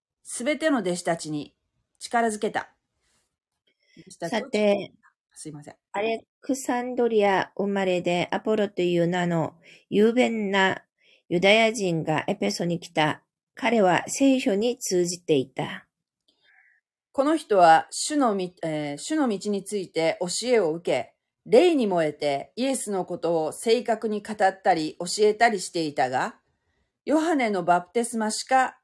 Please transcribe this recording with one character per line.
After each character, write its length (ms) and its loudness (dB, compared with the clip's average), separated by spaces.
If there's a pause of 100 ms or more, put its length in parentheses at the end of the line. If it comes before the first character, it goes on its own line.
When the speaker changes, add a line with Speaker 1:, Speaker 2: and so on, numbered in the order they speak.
(240)
Speaker 1:
す 220 -10
べ 100 0
て 140 -2
の 80 2
弟 180 -2
子 80 -8
た 140 -2
ち 120 -10
に 240 -8 (460)
力 300 -2
づ 100 -6
け 120 -2
た。 180 -8 (1400)
Speaker 2:
さ 340 -6
て、 500 0 (400)
Speaker 1:
す 140 -18
い 60 -12
ま 100 -18
せ 80 -20
ん。 40 -20 (180)
Speaker 2:
ア 80 -4
レ 240 -4 (160)
ク 120 -4
サ 280 -2
ン 140 -8
ド 120 2
リ 180 4
ア 300 0
生 120 -2
ま 180 -2
れ 160 0
で 280 0
ア 120 -4
ポ 160 0
ロ 100 0
と 140 -6
い 160 0
う 100 2
名 180 -2
の 300 -2 (340)
雄 220 4
弁 400 0
な 320 0 (460)
ユ 100 0
ダ 120 6
ヤ 200 4
人 320 -2
が 240 -2
エ 80 -2
ペ 160 -4
ソ 140 -6
に 160 -4
来 80 -18
た。 340 -2 (320)
彼 260 0
は 260 4
聖 340 2
書 140 0
に 220 -2
通 280 0
じ 160 -6
て 140 2
い 120 0
た。 380 -10 (1300)
Speaker 1:
こ 100 2
の 140 2
人 200 0
は 320 8
主 280 -6
の 180 2
み-、 180 -6 (100)
え 320 -6
ー、 20 -10
主 180 -6
の 140 0
道 200 -4
に 140 -2
つ 140 -8
い 120 -6
て 300 0
教 280 -4
え 120 4
を 140 2
受 180 -4
け、 220 -2 (320)
霊 300 6
に 100 0
燃 220 0
え 60 -4
て 440 -4
イ 60 -4
エ 120 -2
ス 160 -8
の 120 -2
こ 140 -8
と 280 -2
を 80 -4
正 300 0
確 260 -4
に 120 -4
語 120 -10
っ 280 0
た 120 2
り 260 -2
教 60 -8 (200)
え 80 4
た 160 2
り 120 -2
し 80 -10
て 140 -4
い 100 -4
た 160 0
が、 260 -4 (680)
ヨ 140 2
ハ 160 0
ネ 140 0
の 140 -2
バ 180 2
プ 120 -20
テ 100 0
ス 140 -6
マ 140 -2
し 140 -8
か 380 0